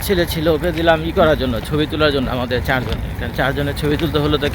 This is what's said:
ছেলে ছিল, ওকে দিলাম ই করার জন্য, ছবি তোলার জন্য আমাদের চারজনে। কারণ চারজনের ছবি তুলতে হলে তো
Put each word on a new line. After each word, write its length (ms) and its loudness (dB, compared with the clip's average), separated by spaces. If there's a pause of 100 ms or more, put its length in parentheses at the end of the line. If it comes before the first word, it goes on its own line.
ছেলে 200 2
ছিল, 220 -2
ওকে 240 0
দিলাম 260 4 (100)
ই 100 -4
করার 240 4
জন্য, 260 0
ছবি 220 0
তোলার 220 2
জন্য 180 0
আমাদের 280 -2 (100)
চারজনে। 380 -2 (140)
কারণ 160 -4
চারজনের 440 0
ছবি 160 0
তুলতে 220 -2
হলে 200 2
তো 160 -2